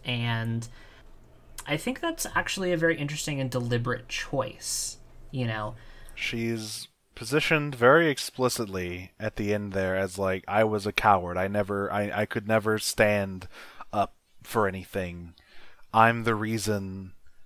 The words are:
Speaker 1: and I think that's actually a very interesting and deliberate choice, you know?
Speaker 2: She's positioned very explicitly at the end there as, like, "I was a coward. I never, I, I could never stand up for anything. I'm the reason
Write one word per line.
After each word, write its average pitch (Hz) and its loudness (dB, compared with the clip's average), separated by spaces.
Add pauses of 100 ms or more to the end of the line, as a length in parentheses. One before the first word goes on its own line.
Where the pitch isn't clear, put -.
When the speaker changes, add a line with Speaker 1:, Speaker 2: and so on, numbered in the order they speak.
Speaker 1:
and 117 -2 (1000)
I 151 -2
think 247 -6
that's 330 -4
actually 185 0
a 175 2
very 165 2
interesting 147 -4
and 127 -2
deliberate 120 -2
choice, - -4 (320)
you 127 -2
know? 110 -4 (400)
Speaker 2:
She's 113 -4 (260)
positioned 147 0
very 143 8
explicitly 98 -2
at 107 -4
the 104 0
end 101 -2
there 95 2
as, 95 -2
like, 95 0
"I 107 4
was 107 2
a 101 -2
coward. 90 4
I 92 2
never, 101 0
I, 104 0
I 107 2
could 104 -4
never 110 2
stand 101 2 (460)
up 101 0 (260)
for 107 2
anything. 90 -6 (580)
I'm 113 6
the 113 2
reason 101 -2 (340)